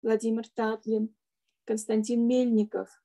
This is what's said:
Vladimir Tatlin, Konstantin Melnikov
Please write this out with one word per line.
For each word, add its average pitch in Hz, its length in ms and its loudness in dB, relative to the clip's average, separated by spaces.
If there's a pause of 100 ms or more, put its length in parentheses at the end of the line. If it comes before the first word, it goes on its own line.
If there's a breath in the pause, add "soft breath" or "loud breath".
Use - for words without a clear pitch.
Vladimir 226 460 0
Tatlin, 220 640 -4 (520)
Konstantin 220 600 0
Melnikov 220 640 2 (160)